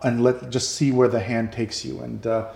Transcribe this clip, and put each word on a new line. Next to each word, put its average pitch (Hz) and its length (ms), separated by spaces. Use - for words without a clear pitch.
and 120 200
let, 123 280
just - 260
see 139 160
where 123 160
the 117 100
hand 113 340
takes - 320
you. 127 160
And, 117 260
uh, 113 300